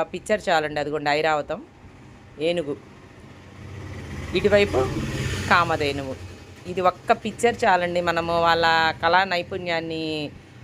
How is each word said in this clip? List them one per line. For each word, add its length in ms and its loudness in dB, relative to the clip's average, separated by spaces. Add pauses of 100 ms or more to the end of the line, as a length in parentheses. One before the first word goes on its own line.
(140)
పిక్చర్ 360 -2
చాలండి. 300 0
అదిగోండి 300 -2
ఐరావతం, 540 0 (760)
ఏనుగు, 380 -2 (1600)
ఇటువైపు 420 4 (720)
కామధేనువు. 640 2 (520)
ఇది 140 -4
ఒక్క 300 2
పిక్చర్ 440 0 (100)
చాలండి 360 2
మనము 400 0
వాళ్ళ 600 4
కళా 220 4
నైపుణ్యాన్ని 1080 -4 (320)